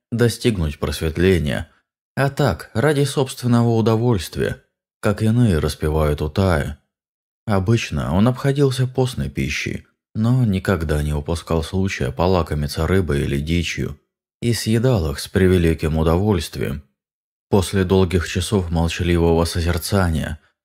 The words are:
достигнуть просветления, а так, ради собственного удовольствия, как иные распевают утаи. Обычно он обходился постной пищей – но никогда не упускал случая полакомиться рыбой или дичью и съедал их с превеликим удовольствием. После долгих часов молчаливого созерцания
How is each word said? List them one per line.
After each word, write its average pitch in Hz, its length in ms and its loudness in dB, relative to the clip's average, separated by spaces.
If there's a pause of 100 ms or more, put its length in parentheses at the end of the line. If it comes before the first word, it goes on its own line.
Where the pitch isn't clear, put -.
(120)
достигнуть 110 680 0
просветления, 78 920 0 (440)
а 135 140 0
так, 135 460 -2
ради 139 300 2
собственного 120 640 0
удовольствия, 113 920 0 (400)
как 104 220 0
иные 110 340 2
распевают 76 640 0
утаи. 78 560 0 (720)
Обычно 92 640 0
он 101 140 4
обходился 131 600 0
постной 123 420 -2
пищей – - 580 -6 (280)
но 120 300 2
никогда 85 560 0
не 76 120 -2
упускал 82 500 -2
случая 95 480 -4
полакомиться 80 760 0
рыбой 78 340 0
или 71 180 -2
дичью 76 600 -4 (420)
и 120 120 0
съедал 110 580 0
их 73 80 -8
с - 80 -10
превеликим 82 720 2
удовольствием. 80 840 0 (640)
После 95 340 2
долгих 90 440 2
часов 90 440 -2
молчаливого 85 760 2
созерцания 82 920 -2 (240)